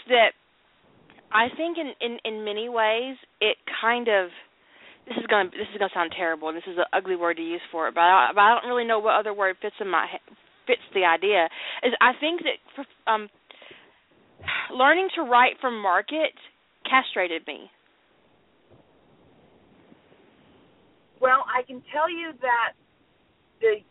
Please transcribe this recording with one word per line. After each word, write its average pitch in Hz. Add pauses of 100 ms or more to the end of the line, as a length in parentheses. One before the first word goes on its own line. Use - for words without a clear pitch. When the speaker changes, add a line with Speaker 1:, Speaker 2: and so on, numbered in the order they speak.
Speaker 1:
that 233 (1000)
I 220
think 330
in, 302
in, 233
in 214
many 214
ways 233 (240)
it 214 (240)
kind 233
of, 190 (760)
this 233
is 233
gonna, 196
this 208
is 202
gonna 196
sound 170
terrible, 160
and 160
this 170
is 175
an 175
ugly 185
word 170
to 165
use 170 (100)
for 160
it, -
but 170
I, 175
but 208
I 214
don't 240
really 247
know 226
what 208
other 208
word 190
fits 208
in 214
my 170
he-, - (320)
fits - (100)
the 190
idea, 170 (340)
is 247
I 240
think 330
that, - (260)
um, 214 (1400)
learning 302
to 330
write 247
for 254
market 214 (560)
castrated 185
me. - (3500)
Speaker 2:
Well, 262
I 254
can 254 (100)
tell 302
you 330 (100)
that 240 (840)
the, 220 (160)